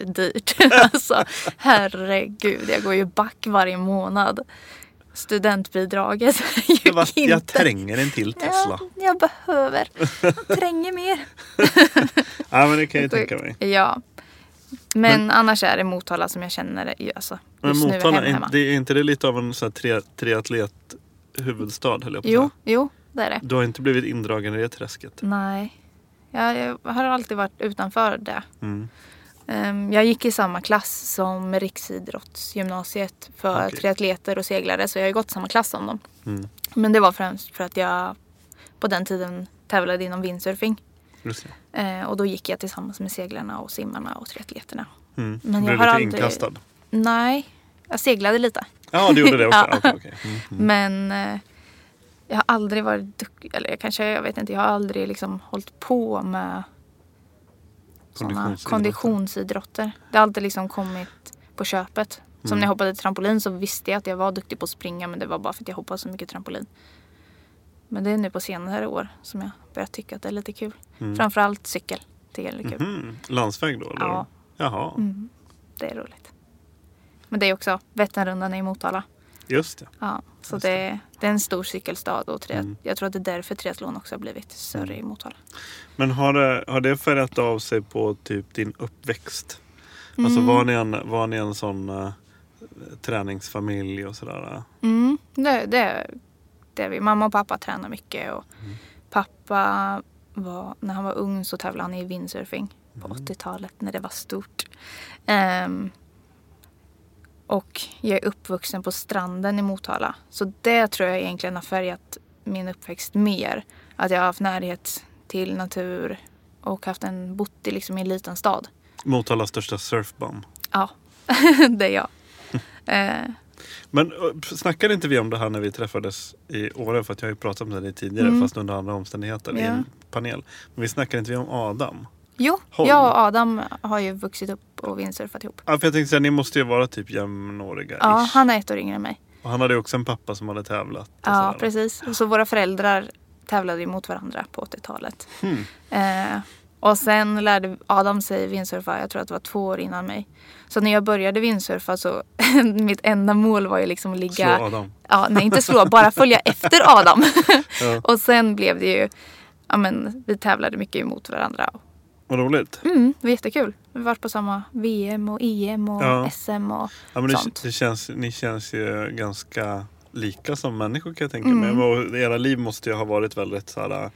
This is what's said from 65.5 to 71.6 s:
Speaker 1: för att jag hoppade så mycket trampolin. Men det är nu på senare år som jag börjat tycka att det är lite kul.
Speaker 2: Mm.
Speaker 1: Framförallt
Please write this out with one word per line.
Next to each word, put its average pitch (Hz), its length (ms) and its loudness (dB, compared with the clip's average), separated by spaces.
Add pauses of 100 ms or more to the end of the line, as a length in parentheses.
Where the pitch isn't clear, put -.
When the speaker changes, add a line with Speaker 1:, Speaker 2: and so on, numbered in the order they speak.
Speaker 1:
för 220 100 -18
att - 40 -20
jag 185 80 -12
hoppade 185 220 -10
så - 120 -12
mycket 185 200 -12
trampolin. 185 360 -14 (1200)
Men 196 140 -8
det 208 80 0
är 214 60 0
nu 202 120 -2
på 185 100 -8
senare 190 480 -8
år - 200 -8 (140)
som - 200 -14
jag 196 80 -12 (240)
börjat 196 180 -8
tycka - 240 -16
att 202 60 -14
det 196 80 -12
är 202 40 -8
lite 208 200 -10
kul. 214 200 -12 (260)
Speaker 2:
Mm. - 160 -8
Speaker 1:
Framförallt 208 520 0